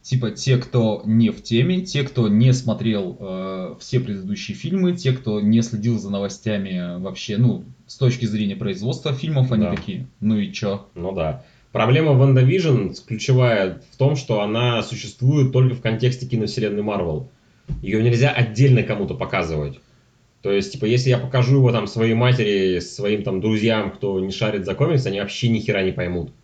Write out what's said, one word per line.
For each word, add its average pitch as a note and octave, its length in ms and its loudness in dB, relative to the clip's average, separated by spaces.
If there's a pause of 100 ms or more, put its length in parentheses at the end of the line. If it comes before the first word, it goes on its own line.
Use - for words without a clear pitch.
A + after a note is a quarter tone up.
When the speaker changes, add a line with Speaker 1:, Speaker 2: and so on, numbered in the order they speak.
Speaker 1:
типа, B2 300 -2
те, B2+ 260 2
кто A2 480 0
не A2 240 4
в - 120 -10
теме, E3+ 400 2
те, C#3+ 200 -4
кто A#2+ 260 0
не A#2+ 240 6
смотрел, G#2 680 -2
э, F#2 600 -8
все B2+ 200 -2
предыдущие G2+ 560 -8
фильмы, F3+ 380 0
те, C3+ 180 -2
кто G#2+ 280 -4
не A2 220 4
следил A2+ 360 -2
за G2 120 -8
новостями F#2+ 880 -4
вообще, G2 380 -6
ну, A2+ 260 2 (220)
с - 100 -20
точки B2 300 0
зрения G#2 300 -2
производства A2 580 -4
фильмов, C3+ 380 0
они G#2+ 120 2
Speaker 2:
Да. F2 100 -2
Speaker 1:
такие, - 320 -8 (140)
"Ну G#2+ 160 2
и G2 160 -2
че?" G2 420 -6
Speaker 2:
Ну F2+ 180 -6
да. D#2+ 320 -4 (280)
Проблема C3+ 400 2
WandaVision C3 840 4 (120)
ключевая A2 760 2 (100)
в - 60 -20
том, C#3+ 200 2
что G#2+ 260 -2
она A#2 400 0
существует B2+ 720 0
только B2+ 220 4
в - 60 -10
контексте A2+ 460 -2
киновселенной G#2 560 -2
Марвел. G2 480 -4 (500)
Ее A2 220 0
нельзя A#2+ 280 4
отдельно A#2+ 520 4
кому-то G2+ 320 -4
показывать. D#2+ 680 -4 (640)
То G2 80 -2
есть, G2 220 0
типа, - 140 -4
если B2+ 240 2
я B2 80 2
покажу B2+ 400 2
его B2+ 140 6
там G#2 140 0
своей A2+ 280 0
матери, G#2 680 2
своим G#2 420 -4
там F#2+ 180 -4
друзьям, G#2+ 520 0
кто G2 280 -4
не F#2+ 120 -4
шарит G#2 340 -2
за F#2+ 80 -4
комикс, C#3 320 0
они G2 140 -4
вообще G2+ 280 -4
ни A2+ 120 2
хера G2 240 -2
не F#2 80 0
поймут. F2 400 -6 (120)